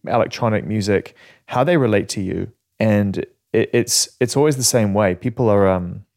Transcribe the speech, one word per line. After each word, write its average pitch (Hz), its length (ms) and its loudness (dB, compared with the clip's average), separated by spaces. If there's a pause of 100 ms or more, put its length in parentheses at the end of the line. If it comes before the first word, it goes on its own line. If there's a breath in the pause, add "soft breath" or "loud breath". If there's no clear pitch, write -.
electronic 110 600 -2
music, 104 500 -2 (300 soft breath)
how 127 180 0
they 175 120 2
relate 104 340 0
to 107 100 -8
you. 92 320 -6 (260)
And 104 460 0 (280)
it, 113 200 0
it's, - 380 0 (100)
it's 120 160 -2
always 143 200 2
the 131 60 -6
same 110 300 2
way. 98 220 2
People 117 340 -2
are, 101 180 4
um, 92 380 -2 (120)